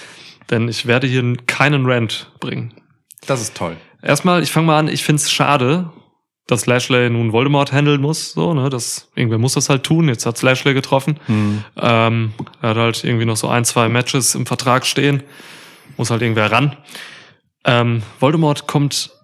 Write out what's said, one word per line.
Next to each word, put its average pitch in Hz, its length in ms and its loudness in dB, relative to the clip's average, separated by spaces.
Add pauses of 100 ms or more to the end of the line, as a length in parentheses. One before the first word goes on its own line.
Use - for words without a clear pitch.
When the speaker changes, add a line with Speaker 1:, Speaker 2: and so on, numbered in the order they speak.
(480)
Speaker 1:
denn 117 200 0
ich 113 180 -6
werde 123 220 2
hier 123 260 0 (140)
keinen 135 380 0
Rant 120 520 -2
bringen. 120 340 -8 (540)
Speaker 2:
Das 131 140 -2
ist - 160 -10
toll. 85 200 -6 (240)
Speaker 1:
Erstmal, 175 440 2
ich - 80 -6
fang 160 120 2
mal 156 140 4
an, 156 80 2
ich 135 160 -4
find's 151 300 0
schade, 143 580 2 (560)
dass 120 180 0
Lashley 123 460 2
nun 117 220 0
Voldemort 139 400 2
handeln 147 280 2
muss, 151 320 -4
so, 165 220 0
ne, 135 160 0
das, - 440 -8
irgendwer 113 220 0
muss 120 160 0
das 139 160 0
halt 135 140 2
tun, 160 260 2
jetzt 117 160 -2
hat's 117 160 -4
Lashley 131 320 2
getroffen. 135 540 0
Speaker 2:
Hm. 107 360 0 (140)
Speaker 1:
Ähm, 113 560 0 (300)
er 117 80 0
hat 110 80 0
halt 117 260 -2
irgendwie 117 220 0
noch 113 100 0
so - 120 -4
ein, 120 180 0
zwei 117 240 0
Matches 123 440 0
im 127 120 -4
Vertrag 123 400 0
stehen, 139 360 0 (760)
muss 113 120 -4
halt 117 120 0
irgendwer 110 280 0
ran. 131 240 2 (920)
Ähm, 120 360 2 (160)
Voldemort 151 480 2
kommt - 440 -2 (140)